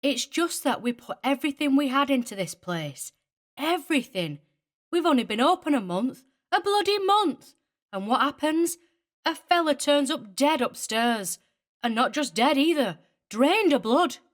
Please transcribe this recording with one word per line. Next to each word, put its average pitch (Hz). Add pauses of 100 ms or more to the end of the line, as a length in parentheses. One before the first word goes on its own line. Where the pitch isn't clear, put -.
It's 254
just -
that -
we 240
put -
everything 277
we 285
had 269
into 247
this 190
place. 156 (440)
Everything. 269 (540)
We've 330
only 277
been 208
open 320
a 262
month. 190 (300)
A 381
bloody 403
month. 392 (380)
And 98
what 226
happens? 311 (480)
A 330
fella 330
turns 285
up 220
dead 294
upstairs. 226 (440)
And 233
not 233
just 285
dead 277
either. 277 (320)
Drained 320
of 254
blood. 247 (160)